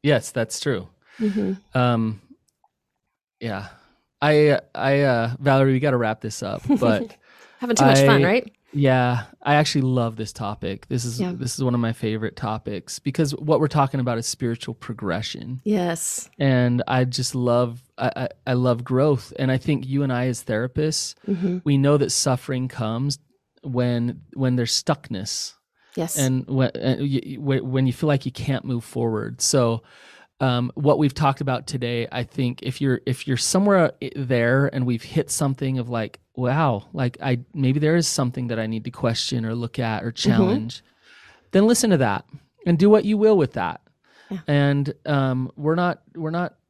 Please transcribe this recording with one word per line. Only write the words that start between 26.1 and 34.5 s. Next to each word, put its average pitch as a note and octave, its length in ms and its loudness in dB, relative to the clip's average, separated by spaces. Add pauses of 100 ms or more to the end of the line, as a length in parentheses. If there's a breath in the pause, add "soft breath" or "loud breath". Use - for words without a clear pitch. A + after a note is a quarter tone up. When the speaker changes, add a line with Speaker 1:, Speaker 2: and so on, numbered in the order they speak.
Speaker 1:
And C3 300 0
when, C3 280 0
uh, - 240 -2
y-, C#3 260 -2
y-, C#3 140 -10
when, C3+ 320 -2
when C3 160 2
you B2 60 0
feel - 140 -2
like C#3+ 180 0
you B2+ 60 -4
can't - 340 -4
move A#2+ 180 -4
forward. A2+ 580 -4
So, A#2 400 2 (580 soft breath)
um, B2 360 0
what D3 240 2
we've D3 160 0
talked C#3 260 0
about B2+ 240 -4
today, A#2+ 460 -4
I A#2+ 100 -6
think B2 400 -4
if - 180 -8
you're, C3+ 280 0
if B2+ 200 -6
you're C3 100 0
somewhere F#3+ 560 2 (100)
i-, C3+ 120 -8
there C3 560 2